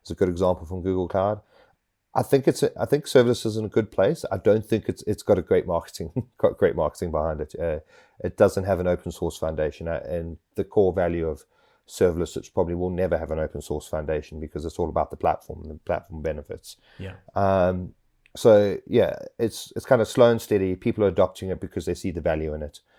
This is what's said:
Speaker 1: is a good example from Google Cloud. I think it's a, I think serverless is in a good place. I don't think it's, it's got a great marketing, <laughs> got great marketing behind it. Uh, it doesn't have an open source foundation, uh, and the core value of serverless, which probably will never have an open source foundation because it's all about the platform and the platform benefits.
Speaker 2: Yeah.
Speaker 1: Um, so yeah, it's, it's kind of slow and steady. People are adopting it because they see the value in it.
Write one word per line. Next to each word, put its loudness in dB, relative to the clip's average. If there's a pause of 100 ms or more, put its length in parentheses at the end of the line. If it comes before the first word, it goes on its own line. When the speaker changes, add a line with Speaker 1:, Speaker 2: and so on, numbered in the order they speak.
Speaker 1:
is -18
a -6
good 2
example 0
from -10
Google -2
Cloud. 0 (760)
I 0
think 2
it's 0
a, 2 (100)
I 2
think 0
serverless 4
is -2
in -4
a -6
good 0
place. 0
I -4
don't 2
think 0
it's, -8
it's -4
got 4
a -2
great 2
marketing, -6
<laughs> -20
got 0
great 4
marketing -2
behind -2
it. -10
Uh, -4 (440)
it -6
doesn't 4
have 0
an 0
open -2
source -6
foundation, -4
uh, -6
and -8 (200)
the -4
core 2
value -2
of -8 (420)
serverless, 0
which -12
probably -2
will -4
never 0
have -6
an -4
open -6
source -8
foundation -6
because -10
it's -8
all -2
about -2
the -12
platform -4
and -14
the -14
platform -6
benefits. -8 (220)
Speaker 2:
Yeah. -12 (200)
Speaker 1:
Um, 2 (420)
so 6
yeah, 2 (220)
it's, -4
it's -8
kind 6
of 2
slow 6
and 2
steady. 0
People 0
are 4
adopting 0
it -6
because -8
they -2
see -6
the -6
value -2
in -8
it. -12 (180)